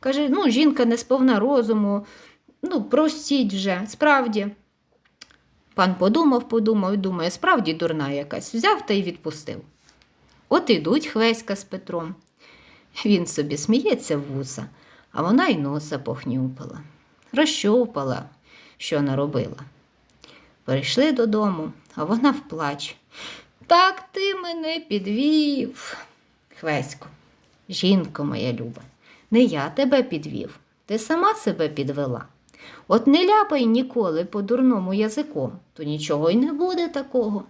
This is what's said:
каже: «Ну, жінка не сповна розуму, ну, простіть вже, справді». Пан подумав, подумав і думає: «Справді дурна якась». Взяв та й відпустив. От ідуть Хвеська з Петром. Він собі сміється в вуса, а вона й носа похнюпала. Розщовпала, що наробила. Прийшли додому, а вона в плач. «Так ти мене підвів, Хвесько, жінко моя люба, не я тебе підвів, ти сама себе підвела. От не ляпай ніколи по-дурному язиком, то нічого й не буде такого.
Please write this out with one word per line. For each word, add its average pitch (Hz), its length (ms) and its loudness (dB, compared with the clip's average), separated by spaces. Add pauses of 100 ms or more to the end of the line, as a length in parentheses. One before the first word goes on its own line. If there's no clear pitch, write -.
каже: 277 280 0
«Ну, 330 200 2
жінка 269 360 4
не 233 120 2
сповна 262 420 2
розуму, 214 680 2 (560)
ну, 320 200 -2
простіть 277 680 0
вже, 190 360 -2
справді». 247 580 2 (1300)
Пан 185 200 2
подумав, 247 540 2
подумав 208 460 0
і - 20 0
думає: 185 340 -2
«Справді 220 440 2
дурна 160 360 -2
якась». 143 440 -6
Взяв 370 320 0
та 214 80 0
й 196 80 0
відпустив. 156 580 -8 (880)
От 320 220 2
ідуть 196 360 2
Хвеська 226 500 0
з - 80 -10
Петром. 175 500 -8 (920)
Він 190 220 4
собі 147 300 -2
сміється 233 600 0
в 143 60 -4
вуса, 135 440 -8 (460)
а - 100 -4
вона 240 240 4
й 247 100 2
носа 147 420 -4
похнюпала. 131 840 -6 (520)
Розщовпала, 214 920 0 (520)
що 147 260 -2
наробила. 139 540 -2 (1080)
Прийшли 139 480 0
додому, 208 600 0 (220)
а 151 100 -4
вона 233 260 2
в 269 180 -2
плач. 151 480 -6 (680)
«Так 370 460 4
ти 392 220 -2
мене 330 540 -6
підвів, 269 1080 0 (640)
Хвесько, 147 460 -4 (640)
жінко 185 560 0
моя 123 280 -4
люба, 120 300 -10 (480)
не 226 100 6
я 160 300 2
тебе 269 320 2
підвів, 151 560 -6 (280)
ти 214 120 -4
сама 349 360 0
себе 170 340 -2
підвела. 139 560 -4 (640)
От 226 180 4
не 320 200 6
ляпай 392 400 4
ніколи 226 580 0
по-дурному 202 680 0
язиком, 214 580 -2 (200)
то - 100 -14
нічого 151 480 0
й 190 60 4
не 285 160 2
буде 339 360 -2
такого. 240 600 -2